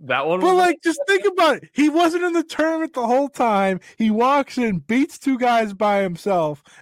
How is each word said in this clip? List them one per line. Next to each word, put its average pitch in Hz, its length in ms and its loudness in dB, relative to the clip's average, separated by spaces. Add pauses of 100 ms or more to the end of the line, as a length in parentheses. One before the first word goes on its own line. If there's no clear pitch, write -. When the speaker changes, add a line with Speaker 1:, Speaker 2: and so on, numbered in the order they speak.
Speaker 1:
that 131 260 -2
one 175 140 0
Speaker 2:
But, 247 60 2
Speaker 1:
was 370 100 4
Speaker 2:
like, 359 260 2
just 330 240 -2
think 381 200 2
about 349 360 2
it. - 120 -20
He 294 160 2
wasn't 339 340 0
in 349 100 -2
the 339 80 0
tournament 320 520 -4
the 247 120 -4
whole 262 240 0
time. 196 500 0 (180)
He 220 120 0
walks 254 480 0
in, 220 220 -2
beats 262 380 -2
two 269 200 -2
guys 226 360 0
by 202 280 0
himself, 175 600 -2 (200)